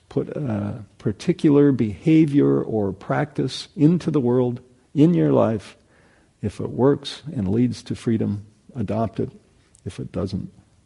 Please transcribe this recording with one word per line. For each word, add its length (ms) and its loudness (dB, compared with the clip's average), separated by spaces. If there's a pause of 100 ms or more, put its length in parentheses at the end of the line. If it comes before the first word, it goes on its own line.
Put 200 -4
a 540 -6 (140)
particular 760 2
behavior 880 2
or 300 -2
practice 840 -6
into 360 2
the 80 0
world, 400 0 (340)
in 200 4
your 180 2
life. 460 0 (640)
If 180 -8
it 100 -6
works 540 0 (100)
and 140 -4
leads 360 0
to 120 -8
freedom, 500 -2 (300)
adopt 440 -4
it. 120 -6 (540)
If 140 -12
it 120 -12
doesn't, 400 -6 (340)